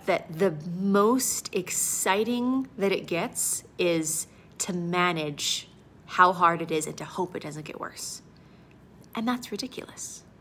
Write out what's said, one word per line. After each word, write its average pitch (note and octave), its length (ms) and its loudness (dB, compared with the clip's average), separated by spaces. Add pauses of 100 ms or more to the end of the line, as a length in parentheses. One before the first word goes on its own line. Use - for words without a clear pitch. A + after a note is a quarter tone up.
that F3 220 0 (100)
the F3+ 160 4 (240)
most G3+ 800 4
exciting A#3+ 1120 0 (100)
that G3 140 2
it - 160 -2
gets - 560 -2 (160)
is E3 480 0 (320)
to - 140 -4
manage E3+ 960 -2 (380)
how F3+ 260 6
hard E3+ 280 4
it E3 120 -4
is D#3 160 0
and - 100 -10
to D#3 60 -8
hope - 320 -6
it - 80 -8
doesn't D3+ 200 -10
get - 140 -12
worse. - 440 -10 (920)
And A3+ 140 -2
that's B3 240 -2
ridiculous. - 720 -10 (160)